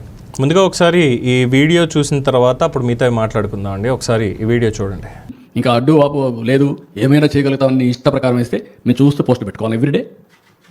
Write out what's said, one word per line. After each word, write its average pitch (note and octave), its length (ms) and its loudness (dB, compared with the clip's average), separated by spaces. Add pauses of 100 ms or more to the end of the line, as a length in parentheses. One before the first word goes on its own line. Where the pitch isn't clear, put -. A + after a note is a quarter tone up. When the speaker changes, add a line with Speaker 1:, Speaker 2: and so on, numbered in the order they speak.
(400)
Speaker 1:
ముందుగా D#3+ 220 2
ఒకసారి F3 440 2
ఈ B2+ 380 0
వీడియో D3+ 400 2
చూసిన D3 380 -2
తర్వాత B2+ 400 2
అప్పుడు C#3 220 -2
మీతో A#2+ 260 0
మాట్లాడుకుందాం G#2+ 640 -2
అండి. G2+ 160 -4
ఒకసారి A2+ 520 -2
ఈ A2 40 -4
వీడియో A#2 260 0
చూడండి. G2 360 -8 (500)
Speaker 2:
ఇంకా B2 160 0
అడ్డు B2+ 200 2
వాపు C3+ 500 0
లేదు, C3+ 360 0 (200)
ఏమైనా C#3+ 380 4
చేయగలుగుతామని C3+ 400 0
నీ B2+ 80 2
ఇష్ట B2 240 0
ప్రకారం B2+ 280 0
వేస్తే - 300 -4 (200)
మేము B2 200 2
చూస్తూ C#3+ 180 0
పోస్ట్ A#2 220 0
పెట్టుకోవాలి A2 300 -4
ఎవ్రీడే. C#3+ 340 -2 (600)